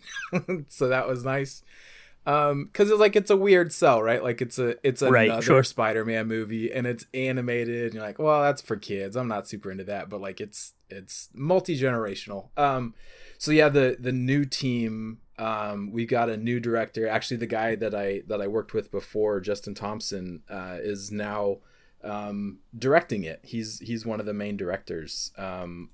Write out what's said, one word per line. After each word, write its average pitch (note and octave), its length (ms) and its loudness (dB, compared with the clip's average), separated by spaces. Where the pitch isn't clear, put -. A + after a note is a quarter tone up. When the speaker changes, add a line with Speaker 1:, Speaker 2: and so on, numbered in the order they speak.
Speaker 1:
<laughs> F3 380 -4
So - 180 0
that B2+ 220 2
was B2 160 -4
nice. C3+ 360 -4
Um, C#3+ 480 2
'cause G#3 180 4
it's, G#3+ 80 4
like, G#3+ 160 8
it's G#3 160 4
a G3+ 60 8
weird F#3 360 6
sell, B2 300 6
right? A#2 180 4
Like, B2 200 -2
it's A#2+ 180 -6
a, A#2+ 160 2
it's C3 160 2
Speaker 2:
Right, A#2+ 280 8
Speaker 1:
another A2+ 120 0
Speaker 2:
sure. B2+ 220 8
Speaker 1:
Spider-Man A2+ 640 0
movie, A2+ 440 -4
and B2+ 140 -4
it's B2 280 -4
animated, A#2+ 720 -2
and G#2+ 100 -4
you're G#2+ 80 -8
like, G#2 160 -10
"Well, D3+ 240 4
that's C#3+ 180 2
for - 140 -4
kids. G2 400 -6
I'm B2 120 -2
not G#2 200 -4
super G2+ 240 -10
into F#2+ 140 -8
that," G2 240 -6
but, G2+ 120 -8
like, G2 180 -10
it's, - 340 -10
it's - 440 -14
multi-generational. B2+ 1200 -2
Um, C3 360 2
so - 140 -2
yeah, D3+ 180 8
the, C3+ 300 4
the B2+ 120 -4
new C3 340 2
team, A2+ 720 -4
um, G#2 520 -4
we A#2 140 -2
got A#2 240 2
a A2 80 -4
new A#2 220 -2
director. A2+ 480 -2
Actually, A2 300 -2
the A2+ 100 -4
guy A2+ 280 0
that G#2 200 -4
I, G2 320 -2
that G#2 140 -4
I G2+ 60 -2
worked G#2 260 -2
with G#2+ 180 -2
before, G#2 480 0
Justin G2+ 340 -4
Thompson, G2 760 -8
uh, F#2 320 -10
is G2+ 300 -6
now, G#2 480 -2
um, G#2 560 -8
directing B2 460 2
it. D#2+ 200 -8
He's, A2 360 -8
he's A2+ 260 -8
one A2 140 -4
of G#2 80 -6
the G#2 60 -4
main G#2 240 -6
directors, F2+ 800 -8
um, F2+ 560 -10